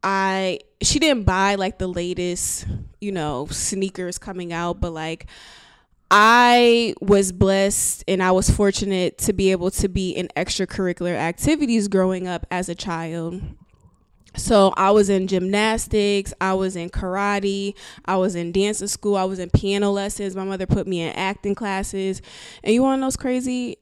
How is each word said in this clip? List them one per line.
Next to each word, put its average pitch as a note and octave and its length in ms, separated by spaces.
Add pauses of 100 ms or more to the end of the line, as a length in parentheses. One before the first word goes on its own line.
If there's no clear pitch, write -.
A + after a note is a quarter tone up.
I, F#3+ 580 (220)
she - 180
didn't C4 260
buy, G3 300
like, F#3+ 220
the F#3+ 100
latest, F3 760 (360)
you G3+ 100
know, D3+ 360
sneakers F#3+ 720
coming F3+ 360
out, E3+ 260
but, E3+ 140
like, D#3+ 340 (840)
I A#3 920
was G3 300
blessed G3 760
and F#3+ 160
I F#3 80
was F#3 180
fortunate G3 720
to - 120
be F#3+ 200
able F3+ 180
to - 180
be F#3 220
in F3+ 260
extracurricular F3 800
activities A3+ 760
growing F#3 400
up E3+ 220
as F3+ 180
a F3 60
child. E3+ 680 (960)
So G3+ 400
I F#3+ 140
was G3+ 220
in F#3+ 160
gymnastics, G3+ 1160
I F#3+ 140
was F#3+ 200
in E3+ 140
karate, G3 880 (300)
I F#3+ 120
was F#3 160
in E3+ 180
dancing G3+ 360
school, G3+ 300
I F#3 80
was F#3+ 120
in F3+ 140
piano G3+ 400
lessons. G3 440
My F#3+ 80
mother F#3+ 220
put G3 220
me F3 160
in D#3+ 100
acting G3 400
classes. F#3+ 720 (400)
And G#3+ 100
you A#3+ 80
wanna C4+ 200
know C4 40
what's C4 100
crazy? B3+ 680